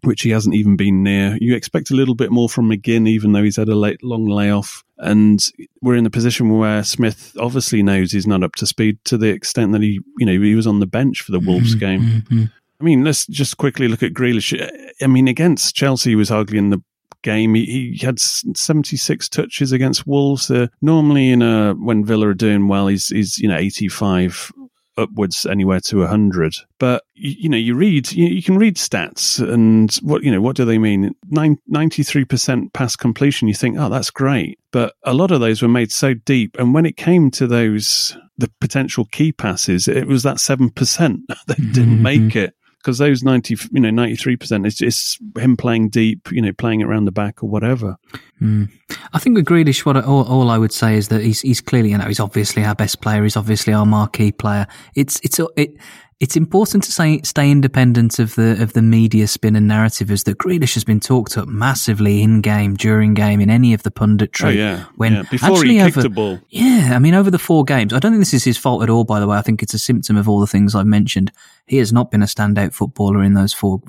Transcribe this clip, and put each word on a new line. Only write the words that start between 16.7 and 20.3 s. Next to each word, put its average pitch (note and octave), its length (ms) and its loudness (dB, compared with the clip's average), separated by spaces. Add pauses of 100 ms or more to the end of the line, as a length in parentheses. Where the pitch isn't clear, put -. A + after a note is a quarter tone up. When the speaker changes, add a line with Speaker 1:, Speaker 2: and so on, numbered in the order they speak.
Speaker 1:
the F#2+ 100 -2 (420)
game. A2 320 0
He, A#2+ 400 -4
he G#2 100 -8
had B2+ 120 -4
s-, - 260 -4 (120)
seventy-six - 720 -4
touches - 420 -4
against C3 360 -2
Wolves. C#3 420 0